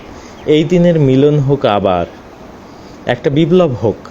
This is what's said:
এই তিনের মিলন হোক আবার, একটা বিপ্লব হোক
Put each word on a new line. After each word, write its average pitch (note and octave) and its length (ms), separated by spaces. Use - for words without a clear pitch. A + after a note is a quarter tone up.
এই D#3 180
তিনের F3 360
মিলন C#3+ 400
হোক C#3 260
আবার, F#2+ 400
একটা - 240
বিপ্লব E3 420
হোক G#2 240